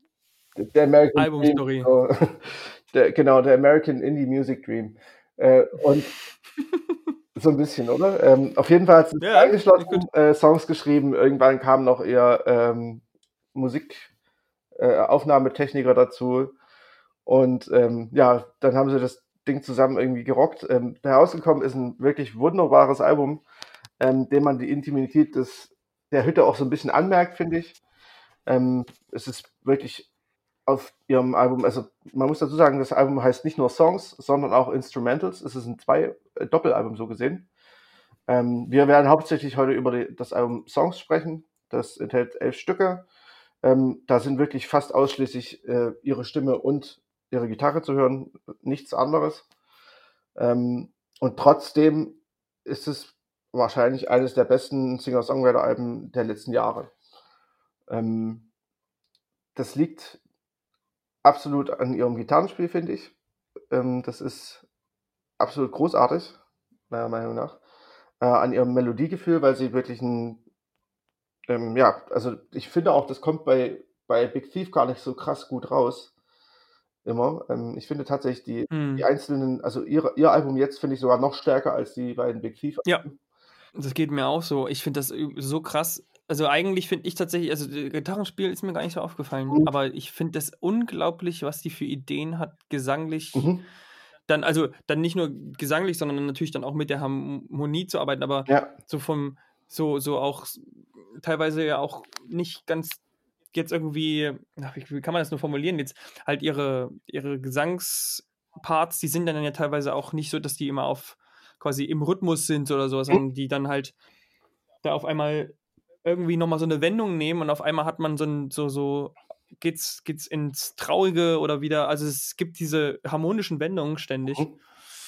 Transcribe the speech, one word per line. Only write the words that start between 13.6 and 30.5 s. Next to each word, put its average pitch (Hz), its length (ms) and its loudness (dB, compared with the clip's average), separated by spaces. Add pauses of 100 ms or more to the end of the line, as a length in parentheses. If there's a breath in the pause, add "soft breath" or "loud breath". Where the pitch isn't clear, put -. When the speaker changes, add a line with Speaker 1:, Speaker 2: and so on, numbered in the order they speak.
Speaker 1:
äh, 123 200 4
Aufnahmetechniker 135 920 2
dazu. 127 600 2 (680 soft breath)
Und, 127 500 2
ähm, 117 400 2
ja, 123 320 4 (160)
dann 131 140 2
haben 135 140 2
sie 135 100 0
das 123 240 -6 (240)
Ding 139 140 -2
zusammen 131 360 0
irgendwie 123 260 -2
gerockt. 131 460 0
Ähm, 120 340 0
herausgekommen 156 600 4
ist 131 120 -2
ein 123 240 -4
wirklich 127 380 -2
wunderbares 139 640 4
Album, 147 420 2 (560 loud breath)
ähm, 131 300 2
dem 143 140 4
man 139 160 0
die 123 100 -6
Intimität 143 680 0
des, - 400 -6 (360)
der 131 140 2
Hütte 160 200 6
auch 127 100 4
so 143 80 -4
ein 131 60 0
bisschen 147 200 -4
anmerkt, 180 460 2
finde 165 240 -4
ich. - 240 -14 (640 soft breath)
Ähm, 127 400 0 (260)
es - 160 -12
ist - 240 -14 (120)
wirklich 139 460 -2 (560)